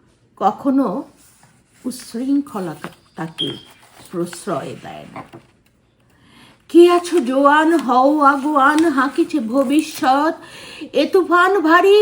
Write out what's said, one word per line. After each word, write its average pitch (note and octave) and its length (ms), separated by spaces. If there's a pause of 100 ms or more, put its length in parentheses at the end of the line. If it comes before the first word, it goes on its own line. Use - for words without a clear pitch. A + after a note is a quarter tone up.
(360)
কখনো C4 500 (1000)
উচ্ছৃঙ্খলতাকে A#3 1700 (600)
প্রশ্রয় E3+ 640 (100)
দেয় D#2 320
না। - 80 (1500)
কে E4+ 200
আছো F4 300
জোয়ান, C#4 580
হও B3+ 320 (100)
আগুয়ান, C#4+ 600 (160)
হাঁকিছে C#4+ 440
ভবিষ্যৎ। C#4 960 (580)
এ C#4+ 140
তুফান F4 540
ভারী, F4 420